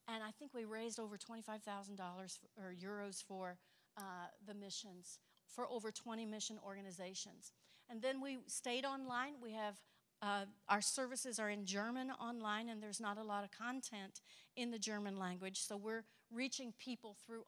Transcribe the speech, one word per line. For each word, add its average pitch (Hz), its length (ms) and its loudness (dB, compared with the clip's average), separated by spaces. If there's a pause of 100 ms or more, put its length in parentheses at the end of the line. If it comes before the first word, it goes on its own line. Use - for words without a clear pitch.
And 226 160 0
I 214 80 -2
think 285 220 -10
we 233 120 0
raised 220 340 0
over 208 180 -2
twenty-five 220 440 -4
thousand 202 360 -4
dollars 185 440 -4
f-, - 220 -12
or 185 100 -4
euros 196 480 -2
for, 185 360 -4 (400)
uh, 180 300 -4 (200)
the 208 80 -6
missions 190 640 -6 (260)
for - 240 -2
over 220 220 0
twenty 226 340 -2
mission 214 400 -2
organizations. 190 840 -6 (380)
And 226 120 -4
then 262 200 4
we 269 260 0
stayed 254 380 2
online. 269 560 2
We 233 100 -4
have, 214 280 0 (420)
uh, 202 240 6 (220)
our 202 140 10
services 254 580 4
are 214 100 4
in 208 160 2
German 226 460 2
online, 233 580 0
and 214 120 -2
there's 214 200 -2
not 208 160 2
a 220 60 -2
lot 202 200 2
of 196 80 -6
content 226 680 -4 (340)
in 240 160 2
the 233 80 0
German 208 400 2
language. 185 400 0
So - 180 0
we're 220 280 0 (260)
reaching 240 480 0
people 226 360 -4 (100)
through 226 220 -6